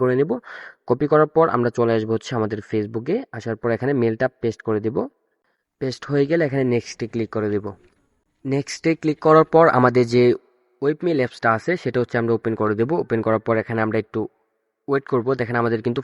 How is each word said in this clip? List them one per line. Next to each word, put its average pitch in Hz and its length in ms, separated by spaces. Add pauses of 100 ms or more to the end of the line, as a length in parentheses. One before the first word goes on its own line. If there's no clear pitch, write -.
করে 127 140
নেব। 147 140 (560)
কপি 156 260
করার 156 140
পর 160 220
আমরা 120 220
চলে 117 220
আসবো 110 240
হচ্ছে - 180
আমাদের 107 240 (120)
Facebook-এ, 113 460 (160)
আসার 113 240
পর - 200
এখানে 127 160
মেইলটা 117 340 (140)
পেস্ট 113 220
করে 110 180
দেব। 110 160 (840)
পেস্ট 131 300
হয়ে 143 160
গেলে 165 180
এখানে 135 200
নেক্সটে 120 420
ক্লিক 113 300
করে 107 180
দেব। 104 120 (800)
নেক্সটে 139 500
ক্লিক 156 320
করার 156 280
পর 160 140
আমাদের 123 380
যে 123 280 (480)
ওয়েব 151 220
মেইল 170 180
অ্যাপসটা 120 300
আছে, 110 240
সেটা 127 240
হচ্ছে 120 180
আমরা 117 160
ওপেন 113 200
করে 107 200
দেব। 117 180
ওপেন 117 300
করার 110 240
পর 117 160
এখানে 113 200
আমরা 110 160
একটু 110 220 (680)
ওয়েট 139 240
করব। 120 220
দেখেন 120 220
আমাদের 117 260
কিন্তু 120 220